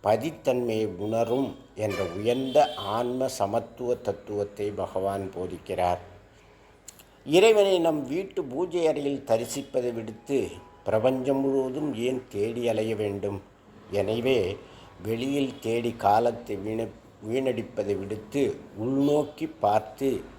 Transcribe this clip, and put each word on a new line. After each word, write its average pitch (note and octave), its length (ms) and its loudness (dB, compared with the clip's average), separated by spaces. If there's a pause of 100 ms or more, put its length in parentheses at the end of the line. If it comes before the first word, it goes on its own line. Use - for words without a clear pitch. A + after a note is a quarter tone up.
பதித்தன்மையை A#2 800 0
உணரும் A2 680 -2 (180)
என்ற G#2 300 -2
உயர்ந்த B2+ 720 2
ஆன்ம B2 540 -2
சமத்துவ A#2 640 -2
தத்துவத்தை G2+ 760 -4
பகவான் F#2+ 680 -2
போதிக்கிறார். F2+ 640 -2 (1300)
இறைவனை G3 540 8
நம் D#3 300 2
வீட்டு F3+ 360 -4
பூஜை E3 420 -2
அறையில் C#3+ 400 0
தரிசிப்பதை B2 680 0
விடுத்து A2+ 580 -2 (340)
பிரபஞ்சம் B2+ 520 2
முழுவதும் C3+ 580 0
ஏன் B2+ 340 -2
தேடி A#2 400 -2
அலைய A2 280 0
வேண்டும்? G2+ 460 -4 (480)
எனவே G#2+ 680 2 (460)
வெளியில் C3 580 -2
தேடி A#2 320 0
காலத்தை A2 640 2
வீண-, A2 320 -4 (400)
வீணடிப்பதை A2 720 -2
விடுத்து G#2+ 600 -2 (160)
உள்நோக்கி C#3+ 840 0
பார்த்து A2 600 2 (180)